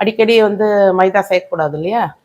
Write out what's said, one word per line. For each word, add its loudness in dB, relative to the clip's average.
அடிக்கடி 0
வந்து -2
மைதா 2
சேர்க்கக்கூடாது -4
இல்லையா? -4